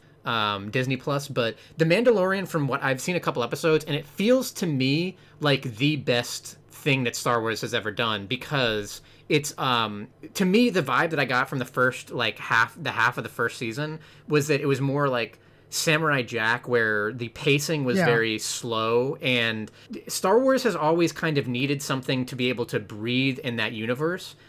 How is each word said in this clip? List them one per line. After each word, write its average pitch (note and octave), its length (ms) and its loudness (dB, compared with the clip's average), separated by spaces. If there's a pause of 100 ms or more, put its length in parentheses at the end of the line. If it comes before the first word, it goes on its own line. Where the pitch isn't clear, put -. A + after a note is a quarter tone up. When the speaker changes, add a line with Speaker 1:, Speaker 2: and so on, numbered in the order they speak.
(260)
Speaker 1:
um, G#2 460 -2
Disney B2+ 260 0
Plus, C#3+ 300 -4
but A#2 280 -2 (220)
The D#3+ 80 4
Mandalorian, F#3+ 640 4
from D3 200 -2
what C3 140 -2
I've C3+ 180 0
seen F3+ 160 -2
a E3 40 0
couple C3+ 240 -2
episodes, D3+ 420 0
and C#3+ 100 -4
it D3 120 -6
feels A#3+ 460 2
to - 120 -4
me D3 520 0 (220)
like C#3+ 380 0
the C#3+ 200 2
best - 600 -2 (140)
thing C3+ 320 0
that A#2 120 -2
Star A#2+ 240 0
Wars A2 220 -2
has A#2+ 140 -4
ever G#2+ 160 -2
done, G#2+ 340 -2
because A2 760 -2 (280)
it's, D3 300 0
um, A2+ 480 -2 (260)
to G3+ 120 0
me, A3+ 260 4
the F3+ 100 0
vibe C#3+ 300 0
that D3 80 -2
I C3+ 60 2
got B2+ 220 0
from C#3 120 -6
the B2 60 -4
first, - 440 -2
like, A#2 300 -2
half, A#2 420 2
the C3 80 -6
half A#2+ 300 0
of A#2 40 -6
the A#2 60 -10
first - 300 -4
season D3 400 -6 (280)
was D3 200 2
that D3 140 2
it D3+ 40 -2
was C3+ 160 2
more C#3 260 2
like A#2+ 300 -2 (320)
Samurai D3+ 520 0
Jack, A2+ 460 0
where A2 460 2
the A#2+ 160 -8
pacing D3 560 0
was B2+ 120 2
Speaker 2:
Yeah. E3+ 80 4
Speaker 1:
very A2+ 320 2
slow, A#2 840 0
and A2+ 500 0 (380)
Star G3 280 2
Wars C4 260 4
has G3+ 120 0
always D#3+ 380 2
kind D#3 240 -2
of C#3 100 -2
needed C#3 340 0
something C3 440 -2
to C3 100 -10
be B2 140 0
able A#2+ 160 -2
to B2 140 -4
breathe A#2+ 600 -2
in A#2 160 -6
that A2+ 160 0
universe. B2+ 640 -4 (140)